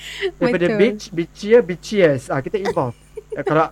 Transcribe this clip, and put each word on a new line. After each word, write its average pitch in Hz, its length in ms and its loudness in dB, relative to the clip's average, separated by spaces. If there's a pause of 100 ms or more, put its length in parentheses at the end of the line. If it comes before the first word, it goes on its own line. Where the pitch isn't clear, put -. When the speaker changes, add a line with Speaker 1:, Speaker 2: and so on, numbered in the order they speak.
(380)
Speaker 1:
Daripada 175 300 2
Speaker 2:
Betul. 214 100 0
Speaker 1:
bitch, 208 320 -4
bitchier, 202 500 2
bitchiest. 170 680 2
Ah, 160 100 -2
kita 165 180 -4
evolve. 170 380 -2 (340)
Eh, 147 140 -8
kalau, 156 300 2